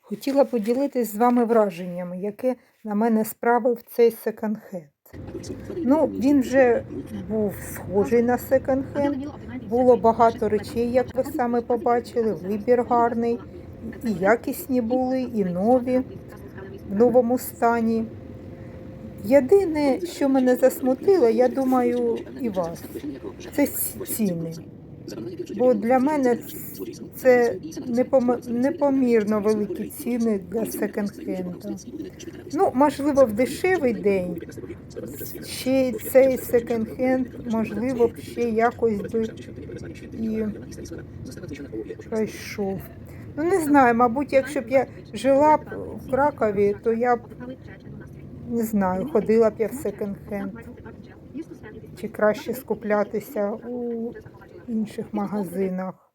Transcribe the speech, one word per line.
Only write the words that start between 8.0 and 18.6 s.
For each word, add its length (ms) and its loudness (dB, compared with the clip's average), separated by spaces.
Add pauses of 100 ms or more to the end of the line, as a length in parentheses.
на 140 2
секонд-хенд. 920 0 (400)
Було 280 6
багато 520 4
речей, 440 -2
як 220 0
ви 100 0
самі 360 0
побачили, 720 0
вибір 500 2
гарний. 560 2 (680)
І 80 -2
якісні 680 2
були, 420 0
і 220 -2
нові, 580 2 (840)
в 60 -4
новому 440 6
стані. 680 0 (1160)